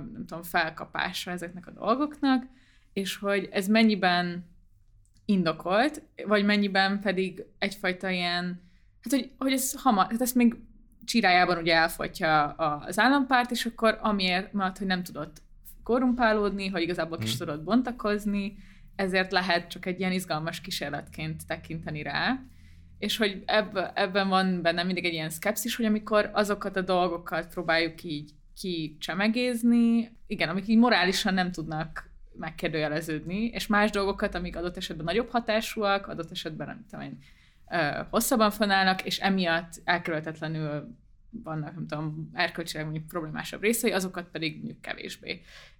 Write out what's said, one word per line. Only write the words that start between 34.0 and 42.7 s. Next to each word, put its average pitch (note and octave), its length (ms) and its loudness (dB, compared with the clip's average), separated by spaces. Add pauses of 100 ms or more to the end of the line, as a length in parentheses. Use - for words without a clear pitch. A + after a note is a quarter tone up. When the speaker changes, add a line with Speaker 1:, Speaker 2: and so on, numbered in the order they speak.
Speaker 1:
amik F3 220 -6
adott F3 200 -6
esetben E3+ 280 -8
nagyobb G3+ 260 0
hatásúak, G#3+ 760 0
adott D#3+ 240 -8
esetben, D#3 360 -8
nem - 240 -14
tudom C#3+ 140 -12
én, C#3 140 -12 (520)
ö, D#3 300 0 (100)
hosszabban A3 400 4
fönnállnak, F#3+ 520 2
és - 160 -4
emiatt F3 640 0
elkerülhetetlenül D#3+ 1120 -4 (340)
vannak, D#3 440 -8
nem D#3 120 -8
tudom, D#3 460 -6
erkölcsileg E3+ 540 -4